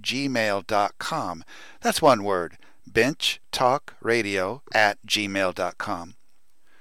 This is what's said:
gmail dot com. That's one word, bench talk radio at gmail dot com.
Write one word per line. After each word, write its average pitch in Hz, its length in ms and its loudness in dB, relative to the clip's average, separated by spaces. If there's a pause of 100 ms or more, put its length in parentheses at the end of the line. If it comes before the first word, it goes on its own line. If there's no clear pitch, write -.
gmail 113 640 -2
dot 104 320 0
com. 95 460 -6 (380)
That's 233 180 0
one 123 240 6
word, 90 320 -2 (300)
bench - 640 0
talk 131 500 0
radio 104 640 -2 (100)
at 107 240 4 (100)
gmail 98 500 0
dot 87 200 -4
com. 92 380 -8 (680)